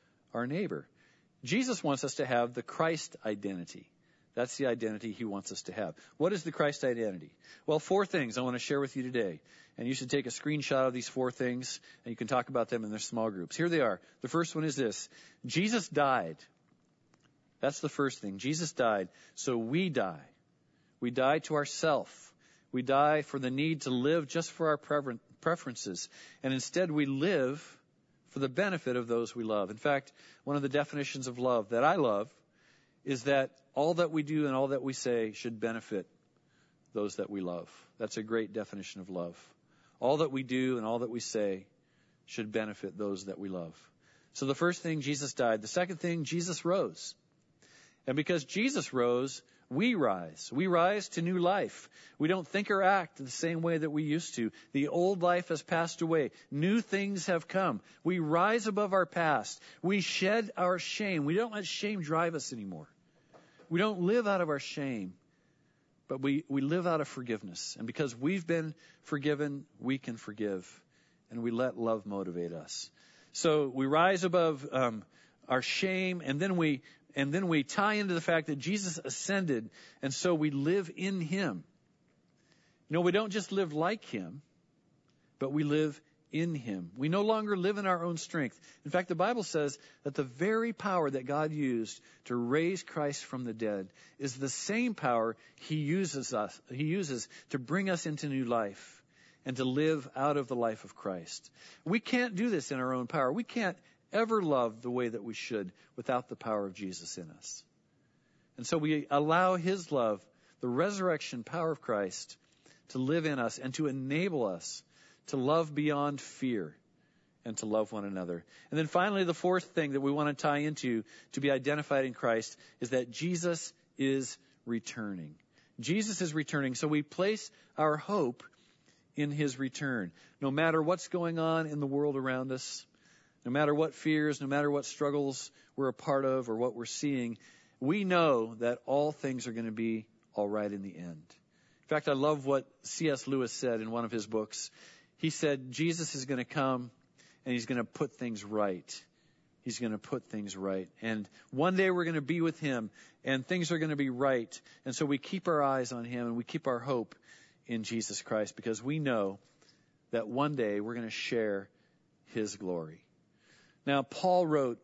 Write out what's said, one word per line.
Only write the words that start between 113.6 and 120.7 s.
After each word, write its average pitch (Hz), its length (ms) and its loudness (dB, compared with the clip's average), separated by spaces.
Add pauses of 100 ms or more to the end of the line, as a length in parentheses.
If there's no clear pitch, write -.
to 156 120 0
enable 139 600 0
us - 360 -6 (440)
to 143 100 -4
love 147 380 2
beyond 143 480 0
fear 104 520 -2 (680)
and 113 140 -6
to 110 80 -6
love 107 260 0
one 104 140 -6
another. 87 400 -6 (240)
And 151 80 -2
then 156 80 0
finally, 190 380 2
the 170 100 0
fourth 180 300 0 (100)
thing 147 180 0
that 135 80 0
we 139 100 2
want 147 200 2
to 143 120 -6
tie 147 180 2
into 131 440 -2 (280)